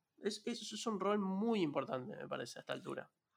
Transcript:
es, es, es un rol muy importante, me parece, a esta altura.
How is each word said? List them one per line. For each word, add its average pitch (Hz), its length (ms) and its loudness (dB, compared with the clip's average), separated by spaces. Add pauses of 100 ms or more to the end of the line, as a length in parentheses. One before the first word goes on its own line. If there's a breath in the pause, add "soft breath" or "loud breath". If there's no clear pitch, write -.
(180)
es, - 280 -2
es, 233 140 -2 (120)
es 214 140 -6
un 214 120 0
rol 202 200 4
muy 202 440 4
importante, 135 540 0
me 143 120 -8
parece, 135 300 -4
a - 20 -8
esta - 120 -6
altura. - 380 -6 (260 soft breath)